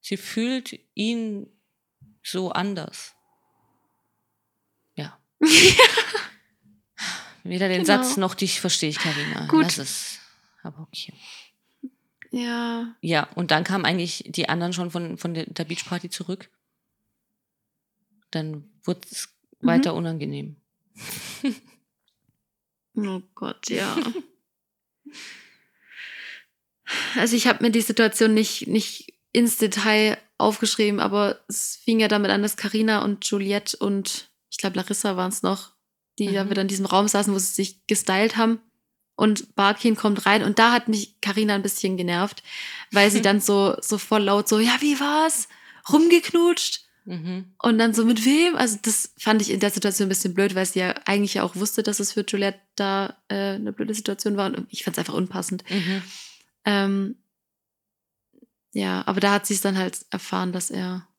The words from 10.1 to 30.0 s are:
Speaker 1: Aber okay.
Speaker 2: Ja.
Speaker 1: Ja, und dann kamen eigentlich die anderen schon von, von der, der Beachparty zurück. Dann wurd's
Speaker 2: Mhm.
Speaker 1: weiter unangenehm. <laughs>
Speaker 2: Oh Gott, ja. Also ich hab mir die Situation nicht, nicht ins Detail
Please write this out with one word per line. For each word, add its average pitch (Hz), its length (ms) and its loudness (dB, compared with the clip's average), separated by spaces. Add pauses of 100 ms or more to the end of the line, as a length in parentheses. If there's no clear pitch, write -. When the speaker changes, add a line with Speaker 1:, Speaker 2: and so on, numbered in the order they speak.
Speaker 1:
Aber 151 180 -16
okay. - 320 -16 (1160)
Speaker 2:
Ja. 233 720 -6
Speaker 1:
Ja, 160 320 0
und 170 160 -4
dann 160 140 2
kamen 185 200 -2
eigentlich 170 440 -2
die 170 200 -4
anderen 170 240 -2
schon 175 180 -6
von, 170 280 -8
von 170 160 -6
der, 160 100 -6
der 165 200 -8
Beachparty 175 440 -8
zurück. - 400 -10 (1800)
Dann 156 400 -8 (140)
wurd's - 440 -8 (320)
Speaker 2:
Mhm. - 60 0
Speaker 1:
weiter 170 280 4
unangenehm. 151 600 -6 (380)
<laughs> - 600 -8 (1400)
Speaker 2:
Oh 190 260 -4 (120)
Gott, - 360 -10
ja. - 260 -4 (3250)
Also 233 180 4
ich 240 140 4
hab 233 120 4
mir 233 120 4
die 226 80 4
Situation 220 540 4
nicht, - 340 0
nicht - 460 -4 (180)
ins 240 240 4
Detail 214 600 2 (220)